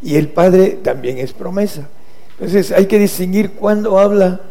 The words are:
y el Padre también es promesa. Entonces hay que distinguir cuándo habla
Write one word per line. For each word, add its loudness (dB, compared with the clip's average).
y -2
el 2
Padre 4
también -4
es -6
promesa. -6
Entonces -2
hay 4
que 2
distinguir 0
cuándo 0
habla 2